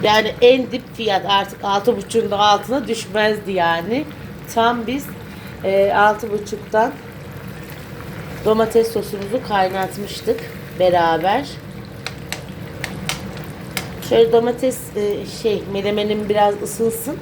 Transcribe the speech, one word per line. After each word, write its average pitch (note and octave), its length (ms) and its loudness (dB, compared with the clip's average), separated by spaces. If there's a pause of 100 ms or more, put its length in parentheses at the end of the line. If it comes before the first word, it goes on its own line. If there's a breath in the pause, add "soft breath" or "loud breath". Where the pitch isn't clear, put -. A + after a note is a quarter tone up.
Yani G#3+ 360 4
en B3 320 6
dip - 240 -8
fiyat, G#3 320 0
artık G3 360 0
altı G3+ 320 2
buçuğun G3+ 340 0
da G3 80 0
altına G#3 500 4
düşmezdi G#3+ 640 0
yani. F3+ 520 0 (500)
Tam A#3 320 2
biz, C4+ 200 -4 (580 loud breath)
e, G3 320 4
altı G#3 360 4
buçuktan G#3+ 600 0 (1500)
domates A3+ 480 4
sosumuzu G3+ 560 -4
kaynatmıştık G3 920 0 (380)
beraber. F3 720 4 (2500)
Şöyle A3+ 240 6
domates, A#3+ 460 2 (180)
e, G#3 300 -2 (160)
şey, G#3 200 0 (100)
menemenim G#3 560 0
biraz G#3 340 4
ısınsın. A3+ 600 -2